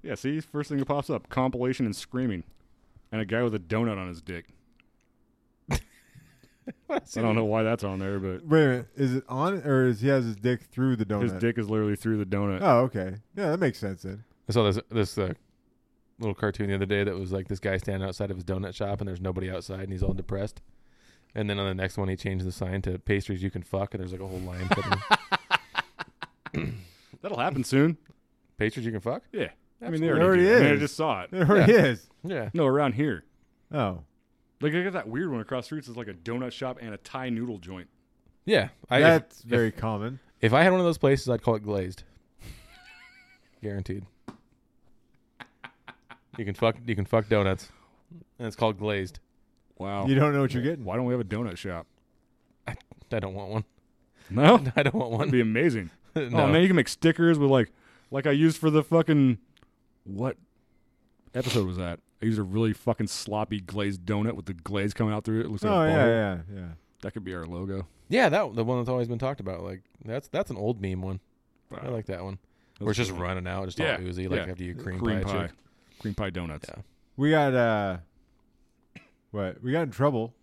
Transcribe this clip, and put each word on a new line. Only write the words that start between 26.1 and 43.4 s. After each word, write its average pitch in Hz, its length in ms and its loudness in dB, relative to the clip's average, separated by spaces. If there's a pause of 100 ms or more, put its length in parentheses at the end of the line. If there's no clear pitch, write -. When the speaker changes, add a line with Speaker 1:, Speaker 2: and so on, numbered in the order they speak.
Speaker 1:
<laughs> 113 240 -4 (460)
That'll 185 160 -6
happen 135 240 -2
soon. 147 340 4 (600)
Speaker 2:
Pastries 110 280 -2
you 113 60 -2
can 107 100 -6
fuck? 127 300 -6
Speaker 1:
Yeah. 160 160 -6 (340)
I 226 80 -10
mean, 160 120 -2
they 165 80 2
Speaker 2:
Absolutely. 156 160 4
Speaker 1:
already 185 200 6
Speaker 3:
It - 20 6
already - 0 -
Speaker 1:
do. 220 80 6
I 240 60 8
mean, 143 100 8
I - 40 6
Speaker 3:
is. 143 40 0
Speaker 1:
just 143 160 -2
saw 135 280 -2
it. - 100 -12
Speaker 3:
It 175 160 4
already 202 240 10
Speaker 2:
Yeah. 190 120 10
Speaker 3:
is. 123 220 0 (160)
Speaker 2:
Yeah. 139 300 -4
Speaker 1:
No, 165 120 2
around 135 280 4
here. 120 320 -2 (480)
Speaker 3:
Oh. 95 300 -2 (580)
Speaker 1:
Like, 151 120 0
I 175 100 0
got 190 100 -4
that 120 160 -6
weird 156 220 -4
one 117 100 -4
across 123 240 -6
the - 0 -
street. 156 140 -8
It's 120 180 -14
like 117 100 -10
a 101 60 -12
donut 117 400 -6
shop 127 280 -8
and 110 120 -12
a 101 40 -12
Thai 131 320 -10
noodle 117 280 -4
joint. 90 320 -14 (560)
Speaker 2:
Yeah. 180 240 2 (200)
I, 131 120 6
Speaker 3:
That's 160 400 6
Speaker 2:
if, - 40 -20
Speaker 3:
very 117 220 2
Speaker 2:
if, 107 100 -4
Speaker 3:
common. 113 420 -4 (200)
Speaker 2:
if 113 140 4
I 147 100 8
had 185 80 8
one 185 80 4
of 175 60 2
those 165 120 2
places, 135 320 4
I'd 117 120 0
call 113 140 2
it 107 80 -6
Glazed. 98 400 -4 (380)
<laughs> - 1200 -20